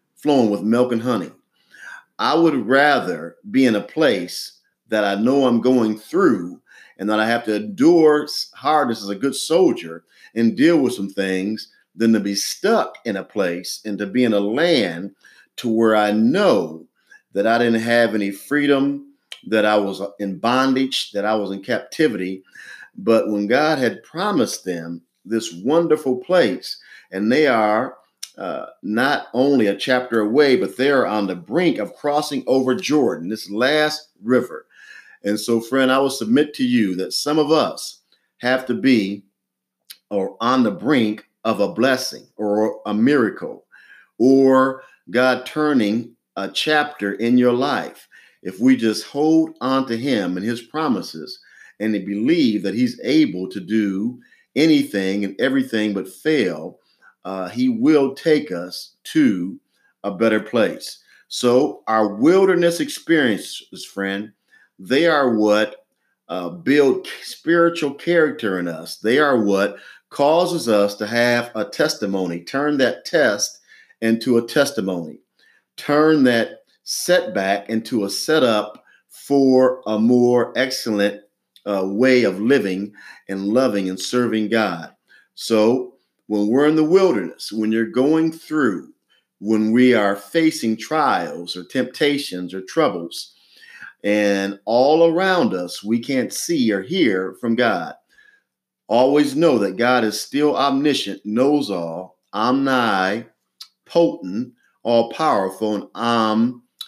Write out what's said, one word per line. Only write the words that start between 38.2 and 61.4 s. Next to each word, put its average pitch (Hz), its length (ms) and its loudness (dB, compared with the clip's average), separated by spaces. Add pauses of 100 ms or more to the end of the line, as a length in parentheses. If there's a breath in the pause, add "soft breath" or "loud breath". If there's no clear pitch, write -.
have 127 260 -2
to 123 80 -2
be 104 500 0 (840)
or 98 320 -4
on 123 220 2
the 107 80 2
brink 110 540 -2 (180)
of 110 160 -2
a 98 140 0
blessing 127 640 -2
or 104 500 -2
a 107 80 -4
miracle 113 720 0 (520 soft breath)
or 131 640 4 (260 loud breath)
God 123 360 2
turning 120 680 -2 (200)
a 95 140 -6
chapter 147 640 -2
in 120 240 2
your 123 160 4
life. 123 540 -4 (340 soft breath)
If 92 180 -12
we 127 160 6
just 113 300 0
hold 160 560 0
on 131 260 -2
to 117 100 -4
him 104 400 -2
and 95 80 -6
his 117 160 -6
promises 107 800 -6 (400 soft breath)
and 107 140 -2
to 104 60 -2
believe 107 640 0
that 95 120 -4
he's 120 280 -2
able 117 460 0
to 101 100 -12
do 104 600 -4 (360 soft breath)
anything 117 680 2
and 98 160 -8
everything 117 540 0
but 95 140 -6
fail, 90 720 -2 (460 soft breath)
uh, 95 240 -8
he 123 200 -2
will 135 440 2
take 151 380 0
us 87 440 -10 (100)
to 98 520 0 (460)
a 101 80 -4
better 107 300 0
place. - 580 -4 (280 soft breath)
So 123 600 0